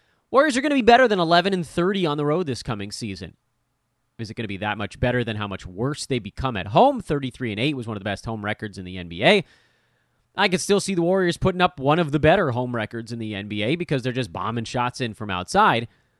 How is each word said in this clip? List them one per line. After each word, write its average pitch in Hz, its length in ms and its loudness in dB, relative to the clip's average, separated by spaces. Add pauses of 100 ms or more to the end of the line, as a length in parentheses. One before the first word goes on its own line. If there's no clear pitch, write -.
(320)
Warriors 269 260 4
are 262 40 0
gonna 294 120 0
be 269 80 4
better 240 260 8
than 208 120 2
eleven 170 340 4
and 180 140 -2
thirty 185 380 -2
on 147 120 0
the 147 80 -2
road 156 220 0
this 123 160 -6
coming 104 280 -6
season. 98 440 -10 (800)
Is 107 140 -10
it - 20 -14
gonna 113 140 -6
be 98 100 -6
that 104 220 -2
much 101 200 -8
better 123 240 2
than 107 120 -4
how 104 120 -4
much 95 200 -10
worse 113 400 -6
they 131 100 -2
become 117 400 -6
at 85 100 -4
home? 226 320 4
Thirty-three 135 520 -4
and 101 80 -4
eight 143 160 0
was 117 120 -8
one 113 80 -6
of 98 60 -8
the 101 80 -4
best 98 160 -6
home 110 180 -6
records 104 360 -6
in 92 60 -12
the 90 120 -10
N 87 100 -10
B 85 160 -6
A. 190 200 4 (920)
I 202 140 2
could 175 120 0
still 196 180 2
see 196 160 -4
the 170 80 2
Warriors 180 340 2
putting 180 240 0
up 180 180 2
one 147 200 2
of 156 120 0
the 151 80 0
better 160 300 4
home 123 260 -2
records 117 360 -6
in 120 80 -8
the 110 160 -6
N 101 140 -8
B 104 120 -4
A 123 140 2
because 160 260 -2
they're 127 100 -2
just 113 220 -4
bombing 110 320 -4
shots 120 340 -2
in 117 140 -4
from 104 160 -10
outside. 117 580 2 (320)